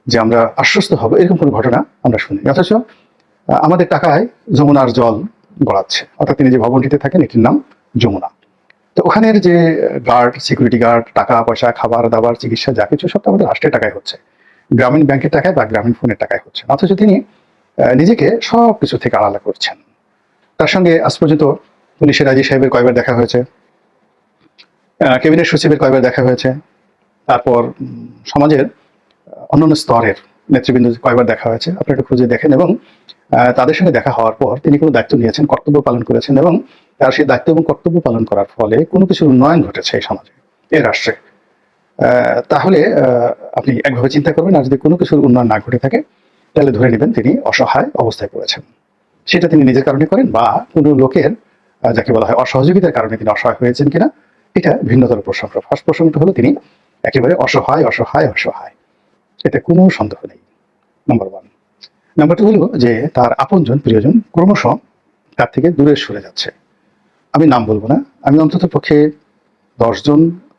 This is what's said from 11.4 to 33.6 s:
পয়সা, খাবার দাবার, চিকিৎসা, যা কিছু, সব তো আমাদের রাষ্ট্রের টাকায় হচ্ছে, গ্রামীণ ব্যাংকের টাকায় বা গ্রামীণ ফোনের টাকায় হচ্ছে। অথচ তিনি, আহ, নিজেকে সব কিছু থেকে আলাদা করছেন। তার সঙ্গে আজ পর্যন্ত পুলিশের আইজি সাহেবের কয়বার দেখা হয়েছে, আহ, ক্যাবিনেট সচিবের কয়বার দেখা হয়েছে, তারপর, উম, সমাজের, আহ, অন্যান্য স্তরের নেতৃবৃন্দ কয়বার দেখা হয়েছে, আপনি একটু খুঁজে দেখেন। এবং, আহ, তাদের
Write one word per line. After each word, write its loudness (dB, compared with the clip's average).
পয়সা, -2
খাবার -2
দাবার, 0
চিকিৎসা, -6
যা -2
কিছু, -2
সব -4
তো -4
আমাদের 2
রাষ্ট্রের -2
টাকায় -2
হচ্ছে, -14
গ্রামীণ 2
ব্যাংকের 0
টাকায় 0
বা 0
গ্রামীণ -2
ফোনের -4
টাকায় -6
হচ্ছে। -16
অথচ 0
তিনি, 2
আহ, -6
নিজেকে 2
সব 2
কিছু -4
থেকে -4
আলাদা -2
করছেন। -8
তার 0
সঙ্গে 4
আজ -2
পর্যন্ত 2
পুলিশের 2
আইজি 2
সাহেবের 0
কয়বার 2
দেখা -2
হয়েছে, 0
আহ, -8
ক্যাবিনেট 2
সচিবের 0
কয়বার 2
দেখা 0
হয়েছে, 0
তারপর, 0
উম, -12
সমাজের, 2
আহ, -20
অন্যান্য 2
স্তরের -2
নেতৃবৃন্দ 2
কয়বার 0
দেখা -4
হয়েছে, -6
আপনি -6
একটু -2
খুঁজে 0
দেখেন। 0
এবং, 2
আহ, -4
তাদের 0